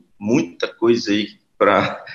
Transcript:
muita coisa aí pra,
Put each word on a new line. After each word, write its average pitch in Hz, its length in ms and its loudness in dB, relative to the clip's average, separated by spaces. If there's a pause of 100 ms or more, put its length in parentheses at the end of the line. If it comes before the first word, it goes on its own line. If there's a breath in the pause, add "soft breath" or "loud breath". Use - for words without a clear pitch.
(180)
muita - 500 -2
coisa 117 440 0
aí 104 260 -4 (220)
pra, 101 440 2 (120 loud breath)